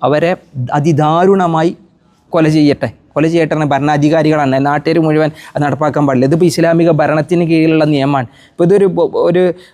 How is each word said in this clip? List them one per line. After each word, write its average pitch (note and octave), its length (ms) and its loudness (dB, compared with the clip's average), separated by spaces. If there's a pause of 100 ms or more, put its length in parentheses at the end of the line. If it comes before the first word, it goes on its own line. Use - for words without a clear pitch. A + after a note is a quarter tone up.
അവരെ D#3 340 0 (360)
അതിദാരുണമായി E3 1040 0 (520)
കൊല D#3+ 200 0
ചെയ്യട്ടെ. D3 420 0 (220)
കൊല D3 140 -2
ചെയ്യട്ടെ D#3+ 280 0
എന്ന് D#3 120 -2
ഭരണാധികാരികളാണ്, D3 1000 0
നാട്ടുകാർ D3+ 320 -2
മുഴുവൻ D#3 320 0 (260)
അത് D3 60 -2
നടപ്പാക്കാൻ D3 440 -2
പാടില്ല. C3 200 2
ഇതിപ്പോൾ E3 200 2
ഇസ്ലാമിക E3 440 2
ഭരണത്തിന് D#3 540 0
കീഴിലുള്ള D#3+ 400 0
നിയമമാണ്. C#3 420 0
ഇപ്പോൾ - 380 -8
ഇതൊരു G3 220 2
ബ-, E3+ 300 -2
ഒരു F3 360 0 (220)